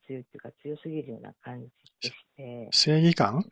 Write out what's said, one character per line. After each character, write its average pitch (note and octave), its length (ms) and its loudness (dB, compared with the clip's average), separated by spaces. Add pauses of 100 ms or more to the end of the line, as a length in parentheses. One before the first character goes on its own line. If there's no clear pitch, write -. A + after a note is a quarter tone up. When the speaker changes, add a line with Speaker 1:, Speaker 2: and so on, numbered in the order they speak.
Speaker 1:
強 C3 120 -10
い - 20 -12
っ - 40 -20
て - 120 -20
い - 20 -18
う - 40 -18
か、 - 80 -16 (100)
強 D3+ 160 -10
す - 100 -14
ぎ D#3 140 -6
る C3 100 -14
よ A2 60 -12
う G#2 40 -18
な G2+ 200 -18
感 B2 200 -12
じ B2 80 -18 (320)
で B2 140 -10
し - 100 -20 (120)
て、 A#2+ 340 -12
Speaker 2:
正 D#3 300 4
義 E3 120 8
感？ B2+ 380 2